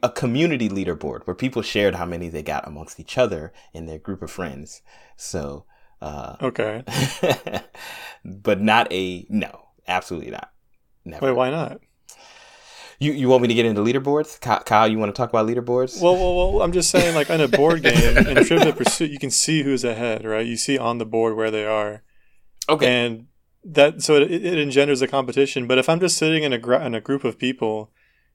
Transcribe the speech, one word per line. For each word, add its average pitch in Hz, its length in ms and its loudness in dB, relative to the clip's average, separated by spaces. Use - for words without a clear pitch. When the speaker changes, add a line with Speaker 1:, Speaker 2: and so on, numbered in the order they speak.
Speaker 1:
a 123 60 4
community 131 640 0
leaderboard 85 560 -6
where 92 80 -6
people 127 260 -4
shared 101 360 0
how 87 100 -6
many 87 240 -8
they 78 120 -8
got 76 240 -6
amongst 78 320 -18
each - 200 -10
other 90 340 -2
and 82 140 -14
their 78 100 -12
group 90 240 -12
of 85 80 -12
friends. 76 500 -12
So, 71 500 -10
uh, 73 420 -12
Speaker 2:
Okay. 117 400 -6
Speaker 1:
<laughs> - 1000 -6
but 98 360 -2
not 107 320 4
a, 92 360 -4
no, - 400 -6
absolutely 90 440 -6
not. - 200 -14
Never. 82 220 -6
Speaker 2:
Wait, 135 60 2
why 127 180 2
not? 156 300 -6
Speaker 1:
You, 151 120 0
you 131 160 0
want 127 140 8
me 123 60 4
to 117 60 2
get 117 120 4
into 104 160 0
leaderboards? 139 580 -2
Ky-, - 240 -2
Kyle, 110 240 4
you 110 100 0
wanna 104 140 -2
talk 120 160 -4
about 110 180 2
leaderboards? 123 540 -2
Speaker 2:
Well, 180 140 6
well, 180 400 2
well, 208 80 2
I'm 185 100 0
just 175 180 0
saying, 170 240 4
like, 147 140 0
in 165 120 0
a 143 80 2
board 147 340 2
Speaker 1:
<laughs> - 0 -
Speaker 2:
game, - 340 6
in - 300 6
Trivial 165 260 4
Pursuit, 147 380 0
you 143 80 -10
can 135 120 -6
see 151 320 2
who's 131 220 0
ahead, 113 400 -4
right? 110 220 -2
You 117 100 -6
see 139 220 -2
on 120 200 -2
the 117 60 -4
board 113 320 0
where 110 140 0
they 107 160 -2
are. 107 360 -4
Speaker 1:
Okay. 147 180 4
Speaker 2:
And 120 400 0
that, 156 360 4
so 151 160 4
it, 151 140 4
it 170 280 -2
engenders 143 440 2
a 131 60 2
competition. 135 580 0
But 127 120 2
if 131 100 0
I'm 165 120 2
just 175 160 0
sitting 160 280 0
in 139 80 0
a 120 60 0
gr-, 120 180 -2
in 127 180 -2
a 110 60 -4
group 135 240 -2
of 117 140 -4
people 110 520 -4